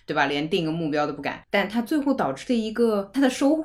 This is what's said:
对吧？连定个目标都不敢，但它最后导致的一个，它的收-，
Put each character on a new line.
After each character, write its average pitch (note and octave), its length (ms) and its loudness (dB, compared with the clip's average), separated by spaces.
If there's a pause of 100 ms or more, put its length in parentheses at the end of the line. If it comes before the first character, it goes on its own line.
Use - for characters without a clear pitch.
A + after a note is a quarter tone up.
对 D3+ 100 -6
吧？ C#3+ 120 2
连 D3 220 -2
定 F3+ 140 0
个 D#3 80 -2
目 D#3+ 180 -2
标 D3 160 0
都 C#3+ 60 -4
不 C#3 100 -10
敢， - 300 -8
但 G3 160 2
它 A3+ 140 -2
最 D4+ 160 -2
后 C#4 160 2
导 D#3+ 180 0
致 - 160 -10
的 B3+ 60 2
一 A3 180 0
个， G#3+ 420 0
它 C4+ 60 -2
的 C4+ 100 6
收-， D4+ 360 2